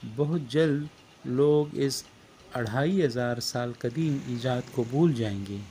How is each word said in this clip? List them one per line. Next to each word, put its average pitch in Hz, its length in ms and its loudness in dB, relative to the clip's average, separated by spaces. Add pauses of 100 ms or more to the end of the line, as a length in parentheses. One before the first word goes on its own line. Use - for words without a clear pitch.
बहुत 143 460 -2
जल्द 151 380 2 (380)
लोग 147 520 4
इस 139 260 -2 (520)
अढ़ाई 139 460 0
हज़ार 120 380 0
साल 120 320 -4 (100)
कदीम 139 380 0 (140)
ईजाद 123 420 -2
को 123 80 2
भूल 143 300 4
जाएंगे 101 460 -4 (100)